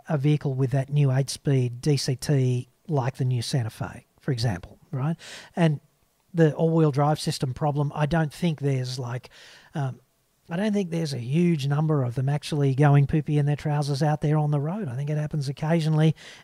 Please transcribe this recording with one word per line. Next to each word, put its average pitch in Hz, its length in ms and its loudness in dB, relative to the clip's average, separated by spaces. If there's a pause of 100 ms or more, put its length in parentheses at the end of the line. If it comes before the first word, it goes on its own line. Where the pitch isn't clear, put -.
a 156 120 0
vehicle 147 340 2
with 131 180 0
that 135 200 -2
new 143 200 4
eight-speed 127 680 0
D 147 160 2
C 131 180 -2
T 127 540 0 (180)
like 131 280 -2
the 135 100 -2
new 123 160 0
Santa 117 300 -2
Fe, - 340 -10 (140)
for - 120 -4
example, 113 460 -4 (140)
right? 143 240 -2 (400)
And 160 240 2 (540)
the 160 200 4
all-wheel 160 380 2
drive 147 280 2
system 143 340 -4
problem, 147 420 -2
I 151 100 0
don't 160 280 0
think 160 260 -2
there's, 131 400 -2
like, 123 300 -8 (440)
um, 135 280 -6 (480)
I 170 80 -6
don't 208 160 0
think 196 180 -2
there's 165 220 -4
a 123 60 -6
huge 147 480 0
number 147 360 2
of 120 120 -4
them 131 120 -2
actually 143 480 0
going 143 320 6
poopy 151 300 0
in 143 80 2
their 147 100 0
trousers 147 480 -2
out 151 180 2
there 151 160 2
on 151 140 2
the 147 80 2
road. 165 300 -4
I 117 60 -8
think 143 140 -6
it 151 80 -2
happens 151 300 -4
occasionally, 156 680 2 (280)